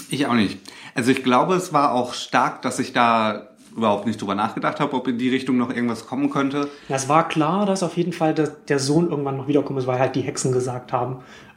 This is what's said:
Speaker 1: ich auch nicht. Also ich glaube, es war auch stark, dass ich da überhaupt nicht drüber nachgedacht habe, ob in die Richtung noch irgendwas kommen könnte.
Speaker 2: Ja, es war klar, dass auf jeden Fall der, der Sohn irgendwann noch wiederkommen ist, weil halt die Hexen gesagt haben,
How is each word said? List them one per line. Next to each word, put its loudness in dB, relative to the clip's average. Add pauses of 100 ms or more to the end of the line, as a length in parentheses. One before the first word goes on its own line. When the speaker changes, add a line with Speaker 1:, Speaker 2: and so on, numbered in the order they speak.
Speaker 1:
ich -2
auch 0
nicht. 2 (340)
Also 0
ich 2
glaube, 4
es -2
war 4
auch -2
stark, 0
dass -4
ich -4
da 2 (280)
überhaupt 0
nicht -4
drüber -2
nachgedacht -2
habe, -2
ob -4
in -2
die 0
Richtung 0
noch 0
irgendwas -4
kommen -2
könnte. -2 (220)
Speaker 2:
Ja, -2
es -4
war 4
klar, 0
dass 0
auf -2
jeden 0
Fall 2
der, 0
der -2
Sohn 2
irgendwann -4
noch -8
wiederkommen 2
ist, -2
weil 0
halt 2
die 0
Hexen -2
gesagt -2
haben, -4 (360)